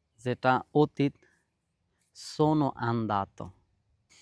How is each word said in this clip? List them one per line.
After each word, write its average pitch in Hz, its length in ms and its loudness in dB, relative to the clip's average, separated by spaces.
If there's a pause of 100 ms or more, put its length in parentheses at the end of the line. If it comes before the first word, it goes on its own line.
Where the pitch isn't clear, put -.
(240)
যেটা 123 380 0 (140)
অতীত 147 380 0 (1000)
সোনো 151 600 0
আন্দাতো। 107 760 -4 (720)